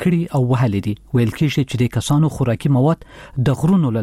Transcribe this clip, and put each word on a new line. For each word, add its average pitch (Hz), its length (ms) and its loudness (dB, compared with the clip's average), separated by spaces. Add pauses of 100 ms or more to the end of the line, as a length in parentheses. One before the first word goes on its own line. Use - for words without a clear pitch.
کړي 175 200 0 (140)
او 135 120 0
وهلي 117 400 0
دي. 104 80 -2 (180)
ویل 120 160 2
کېږي 143 400 -2
چې - 120 -4
د - 20 2 (100)
کسانو 147 420 0
خوراکي 120 420 -2
مواد 151 280 0 (420)
د 135 120 2
غرونو 160 380 2
له 110 60 0